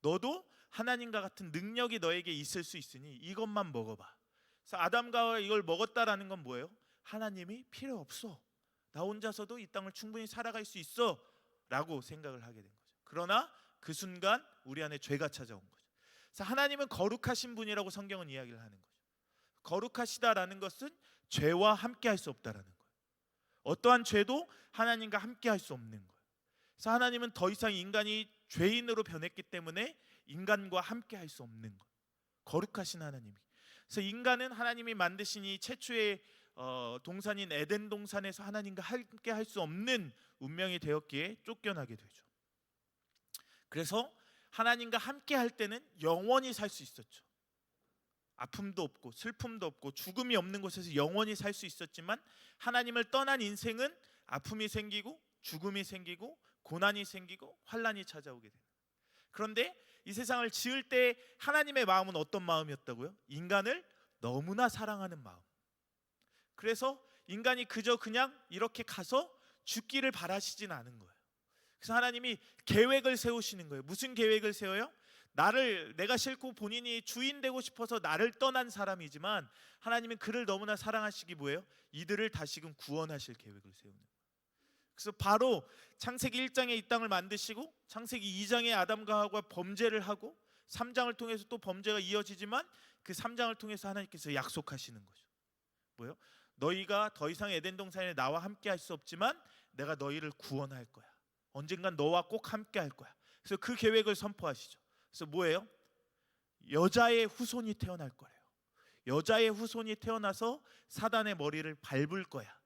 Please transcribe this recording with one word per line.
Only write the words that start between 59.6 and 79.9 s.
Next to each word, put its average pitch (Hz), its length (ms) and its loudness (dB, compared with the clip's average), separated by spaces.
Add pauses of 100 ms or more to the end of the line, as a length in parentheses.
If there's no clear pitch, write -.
이 190 80 -10
세상을 240 380 0
지을 254 340 -2
때 247 320 6 (220)
하나님의 285 460 4
마음은 190 320 4
어떤 185 260 -2
마음이었다고요? 156 720 -2 (120)
인간을 196 580 0 (360)
너무나 165 480 2
사랑하는 196 540 -4
마음. 92 160 -18 (1160)
그래서 254 480 -2 (240)
인간이 240 400 0
그저 233 300 2
그냥 247 380 0 (140)
이렇게 220 340 -4
가서 254 480 -2 (340)
죽기를 262 460 0
바라시진 190 600 -4
않은 123 260 -12
거예요. 101 140 -20 (640)
그래서 - 160 -4
하나님이 240 440 4 (260)
계획을 247 540 8
세우시는 214 500 -2
거예요. 135 140 -6
무슨 202 320 -6
계획을 214 400 4
세워요? 202 360 -2 (420)
나를, 190 640 4
내가 214 200 2
싫고 262 380 -2
본인이 233 480 -4
주인 269 400 -2
되고 254 180 0
싶어서 233 380 -4
나를 170 400 2
떠난 262 320 2
사람이지만 180 800 -4 (320)
하나님은 233 380 0